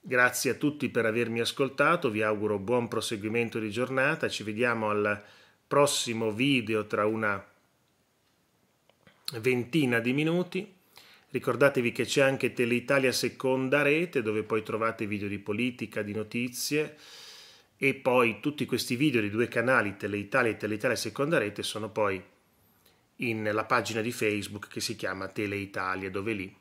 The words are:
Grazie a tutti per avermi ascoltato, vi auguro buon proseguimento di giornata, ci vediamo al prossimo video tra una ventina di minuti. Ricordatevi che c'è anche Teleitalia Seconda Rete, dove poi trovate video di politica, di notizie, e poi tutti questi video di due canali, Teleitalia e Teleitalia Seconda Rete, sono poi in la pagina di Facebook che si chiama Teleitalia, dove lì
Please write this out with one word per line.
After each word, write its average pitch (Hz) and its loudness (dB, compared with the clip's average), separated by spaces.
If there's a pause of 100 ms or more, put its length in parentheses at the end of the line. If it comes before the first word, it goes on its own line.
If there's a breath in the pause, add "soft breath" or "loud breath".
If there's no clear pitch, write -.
Grazie 123 2
a - 0
tutti 143 -2
per 113 0
avermi 113 0
ascoltato, 143 2
vi 107 0
auguro 104 0
buon 117 0
proseguimento 110 -2
di 107 -4
giornata, 131 0
ci - -6
vediamo 110 0
al 104 0 (420 loud breath)
prossimo 120 2
video 110 0
tra 104 2
una 107 0 (2000)
ventina 123 2
di 123 0
minuti. 175 0 (580 loud breath)
Ricordatevi 127 2
che 120 -2
c'è 139 2
anche 131 2
Teleitalia 123 2
Seconda 131 0
Rete, 151 2
dove 107 0
poi 110 -2
trovate 110 -2
video 101 -4
di 98 -4
politica, 113 -4
di 101 -6
notizie, 123 -4 (800 loud breath)
e 135 2
poi 123 4
tutti 143 -2
questi 127 -2
video 127 4
di 104 0
due 110 2
canali, 113 2
Teleitalia 104 0
e 104 -2
Teleitalia 110 0
Seconda 143 -2
Rete, 104 -2
sono 107 -6
poi 101 0 (960 soft breath)
in 110 -2
la 110 0
pagina 113 0
di 117 -2
Facebook 104 -2
che 117 -10
si 110 -4
chiama 95 -6
Teleitalia, 98 -4
dove 98 -4
lì 98 -8